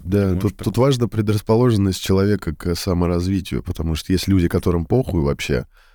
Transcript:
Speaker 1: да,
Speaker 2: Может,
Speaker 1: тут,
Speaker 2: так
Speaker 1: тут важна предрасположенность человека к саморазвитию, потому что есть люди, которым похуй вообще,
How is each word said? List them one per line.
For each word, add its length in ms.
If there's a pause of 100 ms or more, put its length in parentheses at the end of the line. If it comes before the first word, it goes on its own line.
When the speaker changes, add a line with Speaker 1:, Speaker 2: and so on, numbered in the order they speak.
Speaker 1:
да, 260
Speaker 2:
Может, 120
Speaker 1:
тут, 160
Speaker 2:
так 80
Speaker 1:
тут 120
важна 300
предрасположенность 920
человека 540
к 200
саморазвитию, 880
потому 320
что 160
есть 160
люди, 200
которым 380
похуй 360
вообще, 440 (300)